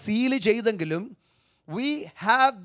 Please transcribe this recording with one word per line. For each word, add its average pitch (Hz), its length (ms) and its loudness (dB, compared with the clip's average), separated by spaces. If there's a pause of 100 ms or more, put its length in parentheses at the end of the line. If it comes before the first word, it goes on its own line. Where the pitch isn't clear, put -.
സീൽ 240 280 2 (140)
ചെയ്തെങ്കിലും 202 560 0 (760)
we 262 100 -2 (400)
have 262 380 4